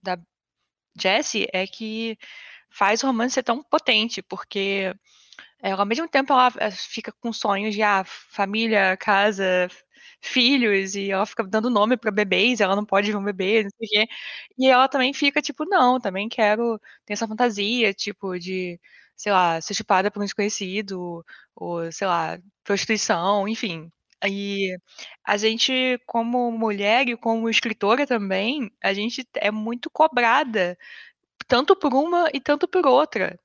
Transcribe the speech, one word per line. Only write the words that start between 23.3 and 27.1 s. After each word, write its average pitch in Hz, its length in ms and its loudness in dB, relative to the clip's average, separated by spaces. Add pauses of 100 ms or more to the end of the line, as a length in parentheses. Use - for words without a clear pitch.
enfim. 170 420 -6 (340)
E 196 520 -4 (480)
a 208 120 0
gente, 247 680 0
como 240 460 -2
mulher 220 560 0
e 233 80 -2